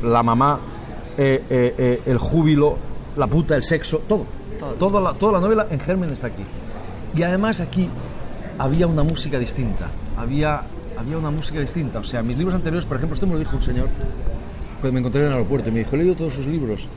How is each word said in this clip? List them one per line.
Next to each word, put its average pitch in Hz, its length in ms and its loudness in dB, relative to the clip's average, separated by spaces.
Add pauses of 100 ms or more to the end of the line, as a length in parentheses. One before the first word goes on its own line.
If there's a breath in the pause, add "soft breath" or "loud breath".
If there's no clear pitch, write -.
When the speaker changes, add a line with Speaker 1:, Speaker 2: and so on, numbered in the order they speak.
Speaker 1:
la 117 200 4
mamá, 127 360 4 (580)
eh, 135 320 4
eh, 123 280 4
eh, 123 300 2
el 127 100 4
júbilo, 151 600 4 (380)
la 139 120 2
puta, 156 280 2
el 127 80 2
sexo, 151 440 0
todo. 196 180 2 (340)
Speaker 2:
Todo. 139 140 -8
Speaker 1:
Toda 196 280 2
la, 170 120 0
toda 202 200 2
la 185 60 4
novela 214 300 2
en 147 100 -2
germen 180 300 -2
está 123 180 -6
aquí. 101 160 -8 (720)
Y 156 80 2
además 190 380 0
aquí 180 260 0 (720)
había 151 300 2
una 151 160 4
música 147 360 0
distinta. 113 480 -2 (300)
Había, 143 440 0 (360)
había 143 200 -4
una 156 140 -2
música 156 280 -4
distinta. 139 400 -2
O 101 40 -4
sea, 117 200 -2
mis 120 140 0
libros 180 180 2
anteriores, 160 300 0
por 135 120 -2
ejemplo, 160 160 0
esto 196 140 2
me 175 60 4
lo 156 60 2
dijo 147 160 0
un 135 60 2
señor 127 260 2 (920)
cuando 131 140 0
me 131 40 2
encontré 123 220 2
en 147 60 4
el 139 60 2
aeropuerto 117 360 2
y - 20 0
me 113 80 2
dijo, 113 160 0
"He 147 40 2
leído 175 160 4
todos 160 180 -4
sus 135 120 -4
libros 135 520 -2